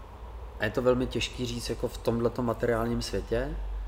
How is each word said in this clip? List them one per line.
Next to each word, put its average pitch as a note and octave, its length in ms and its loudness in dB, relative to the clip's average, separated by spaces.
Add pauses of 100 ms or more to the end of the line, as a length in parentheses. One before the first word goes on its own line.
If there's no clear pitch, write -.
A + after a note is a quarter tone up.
(600)
a - 40 0
je G#2+ 60 2
to B2+ 120 0
velmi B2 240 6
těžký B2 400 -2
říct A#2 240 -4
jako A#2 180 -2
v - 100 -10
tomhletom A#2 480 2
materiálním A#2 560 2
světě, A#2+ 540 0 (320)